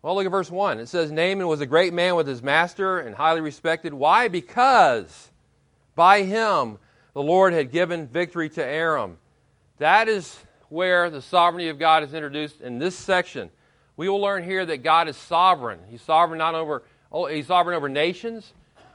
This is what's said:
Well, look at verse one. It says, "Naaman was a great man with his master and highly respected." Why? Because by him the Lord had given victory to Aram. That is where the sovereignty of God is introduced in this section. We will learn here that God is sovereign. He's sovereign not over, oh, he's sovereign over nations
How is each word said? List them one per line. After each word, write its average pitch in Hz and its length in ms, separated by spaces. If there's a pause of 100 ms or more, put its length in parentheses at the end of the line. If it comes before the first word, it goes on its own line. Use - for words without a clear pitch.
Well, 165 120
look 196 120
at 180 40
verse 180 200
one. 175 280
It 117 100
says, 165 220
"Naaman 180 380
was 151 140
a 139 40
great 170 280
man 175 220
with 160 100
his 123 160
master 175 560
and 117 180
highly 160 240
respected." 160 540
Why? 190 340
Because 170 1000 (640)
by 190 300
him 185 520 (380)
the 143 80
Lord 180 300
had 143 180
given 165 360
victory 165 440
to 156 140
Aram. 139 540 (600)
That 196 300
is 196 300 (300)
where 175 420
the 143 100
sovereignty 175 480
of 147 100
God 160 240
is 143 120
introduced 151 460
in 123 180
this 180 180
section. 175 540 (460)
We 170 120
will 196 120
learn 202 220
here 185 220
that 151 180
God 160 260
is 139 80
sovereign. 156 720
He's 117 140
sovereign 160 360
not 165 160
over, 151 280 (280)
oh, 170 160
he's 147 220
sovereign 175 280
over 143 120
nations 180 680 (400)